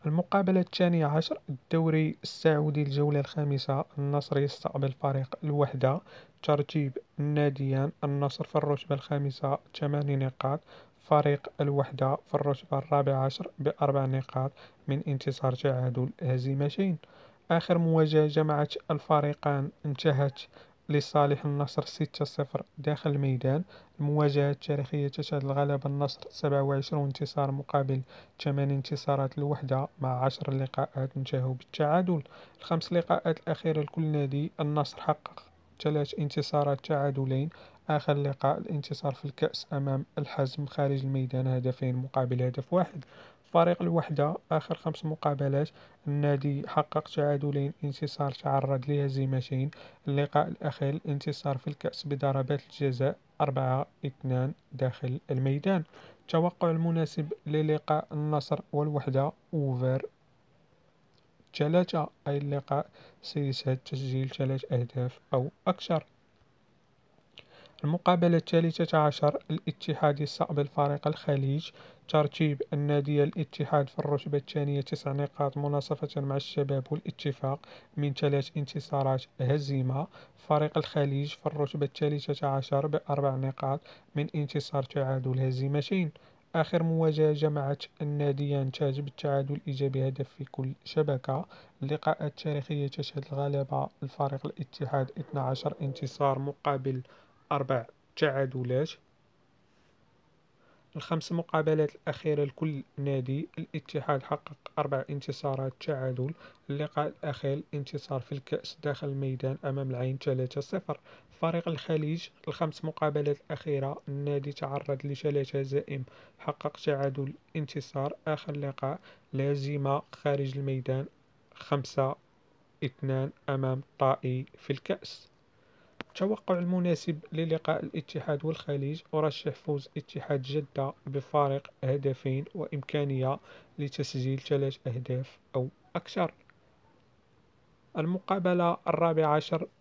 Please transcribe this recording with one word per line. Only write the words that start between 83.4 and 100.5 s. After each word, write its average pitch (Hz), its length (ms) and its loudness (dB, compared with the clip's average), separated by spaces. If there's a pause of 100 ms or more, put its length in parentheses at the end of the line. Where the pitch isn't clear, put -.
من 147 200 0
انتصار 143 480 -2
تعادل 131 560 -2
هزيمتين. 139 720 0 (440)
آخر 165 280 2
مواجهة 160 480 4
جمعت 147 520 0 (180)
الناديان 143 680 0
تاج 139 280 0
بالتعادل 139 560 -2
الإيجابي 135 520 0
هدف 135 220 -4
في - 140 -12
كل 131 280 -6 (140)
شبكة. 139 600 0 (380)
اللقاءات 151 380 0
التاريخية 147 680 -4
تشهد 139 440 -6
الغلبة 139 560 -2 (160)
الفريق 139 420 -4
الاتحاد 135 720 -4
اثنا 143 220 -4
عشر 131 400 -2
انتصار 135 580 -2
مقابل 135 640 -2 (500)
أربع 135 340 0 (300)
تعادلات. 131 760 0 (2000)